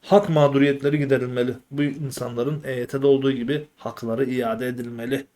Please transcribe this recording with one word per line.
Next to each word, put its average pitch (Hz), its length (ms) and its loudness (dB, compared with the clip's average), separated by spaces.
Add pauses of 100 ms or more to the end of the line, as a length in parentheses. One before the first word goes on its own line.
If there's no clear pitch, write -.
hak - 260 4
mağduriyetleri 143 680 4
giderilmeli. 127 540 0 (180)
Bu 143 120 -4
insanların 135 800 -4
E 135 80 -6
Y 123 140 -6
T'de 139 200 -2
olduğu 135 260 4
gibi 135 320 -4 (120)
hakları 117 480 -4
iade 127 440 -2
edilmeli. 123 560 -6 (120)